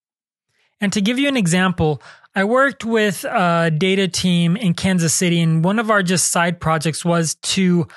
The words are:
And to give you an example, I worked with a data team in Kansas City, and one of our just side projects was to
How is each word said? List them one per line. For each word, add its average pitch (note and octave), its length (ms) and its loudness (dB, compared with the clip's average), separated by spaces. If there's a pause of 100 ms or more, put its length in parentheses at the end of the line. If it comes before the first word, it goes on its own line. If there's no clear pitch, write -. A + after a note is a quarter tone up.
(800)
And G3 120 0
to G#3+ 80 -2
give B3 180 0
you C#4+ 80 0
an C#4 100 0
example, F3 640 0 (340)
I G3 80 0
worked B3+ 420 0
with A3 400 0
a E3+ 500 0
data F#3+ 320 0
team F3 480 0
in G3+ 200 0
Kansas F3+ 380 0
City, E3+ 280 0
and D#3+ 240 2
one G#3 140 0
of A3 100 -2
our G3+ 140 2
just F3 280 -2
side E3+ 280 0
projects D#3+ 440 -2
was E3+ 320 0
to F3+ 600 0